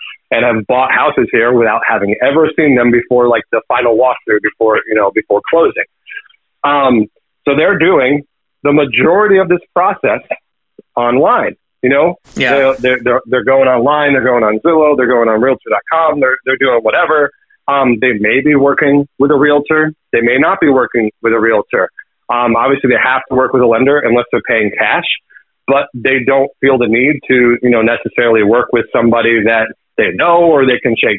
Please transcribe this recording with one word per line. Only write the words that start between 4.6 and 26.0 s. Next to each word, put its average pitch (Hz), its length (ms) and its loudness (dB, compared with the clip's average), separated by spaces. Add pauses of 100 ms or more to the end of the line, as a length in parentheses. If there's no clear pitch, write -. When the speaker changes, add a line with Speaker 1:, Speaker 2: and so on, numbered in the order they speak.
Speaker 1:
you 110 60 -4
know, 104 160 0
before 104 400 -2
closing. 160 340 0 (800)
Um, 135 420 2 (400)
so 143 80 0
they're 170 240 0
doing 147 460 0 (380)
the 143 100 0
majority 160 640 2
of 185 100 0
this 180 120 0 (140)
process 196 460 -2 (760)
online, 123 600 0 (260)
you 123 80 0
know? 156 260 0 (200)
Speaker 2:
Yeah. 131 140 -2
Speaker 1:
They're, 135 260 2
they're, 127 260 -2
they're, 123 240 0
they're 123 180 -2
going 135 240 2
online, 143 440 0
they're 131 120 0
going 120 200 0
on 107 160 0
Zillow, 156 360 2
they're 127 100 0
going 117 220 2
on 110 120 0
Realtor 123 300 -2
dot 104 200 -2
com, 160 300 0
they're, 131 240 0
they're 131 120 -4
doing 127 260 0
whatever. 151 480 0 (360)
Um, 131 340 0
they 123 140 0
may 107 260 -2
be 151 140 0
working 143 520 2 (120)
with 139 120 2
a 147 60 2
realtor. 151 560 0 (180)
They 117 120 -2
may 120 160 0
not 170 200 0
be 156 120 2
working 117 500 0
with 113 140 0
a 117 40 0
realtor. 107 520 -2 (400)
Um, 120 260 0
obviously, 131 320 0
they 120 80 2
have 127 320 -2
to - 60 -6
work 127 180 0
with 131 80 0
a 123 60 2
lender 127 320 2
unless 120 340 0
they're 117 160 -2
paying 110 220 0
cash, 110 340 -4 (600)
but 139 260 0
they 127 320 -4